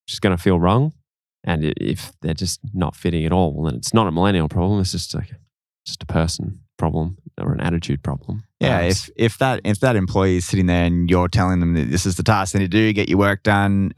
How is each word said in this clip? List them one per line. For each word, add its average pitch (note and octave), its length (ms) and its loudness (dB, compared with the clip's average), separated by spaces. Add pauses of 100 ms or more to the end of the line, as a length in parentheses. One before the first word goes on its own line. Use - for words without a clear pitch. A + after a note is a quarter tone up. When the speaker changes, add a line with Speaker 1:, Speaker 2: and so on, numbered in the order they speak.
Speaker 1:
which - 80 -12
is - 60 -12
gonna F#2 180 2
feel F2+ 200 2
wrong. A2+ 360 2 (500)
And D#2 220 -2
i-, - 100 -2
if A1+ 360 -6 (100)
they're - 120 -2
just - 260 -6 (120)
not F#2 240 -2
fitting E2+ 300 -2
at D#2+ 40 0
all, F2 240 2
well, D2+ 120 -4
then D2 100 -2
it's - 160 -8
not A2 140 4
a F2 40 0
millennial E2+ 380 2
problem. F#2+ 320 0
It's F2+ 120 -2
just E2+ 220 -8
like, - 180 -8 (540)
just - 160 -14
a - 40 -14
person - 540 -4 (180)
problem E2 400 -2 (200)
or - 140 -4
an - 80 -4
attitude E2 420 -4
problem, F2+ 400 -8 (160)
Speaker 2:
Yeah, B2+ 200 0
Speaker 1:
perhaps. F2+ 300 0
Speaker 2:
if, - 80 -20
if A2+ 220 0
that, C3 260 0
if G2+ 160 0
that B2+ 160 2
employee F#2+ 420 2
is F2 80 -4
sitting F#2+ 200 2
there F2 180 4
and F2 260 2
you're F2+ 180 4
telling F2+ 320 2
them E2+ 140 2
that C#2+ 160 0
this E2 160 -2
is F2+ 100 -2
the F2+ 60 -4
task G2 320 0
they G2+ 60 2
need F#2 100 0
to F#2 80 2
do, A2 160 4
get G2+ 160 0
your F2+ 80 4
work G2+ 240 2
done, G2 560 2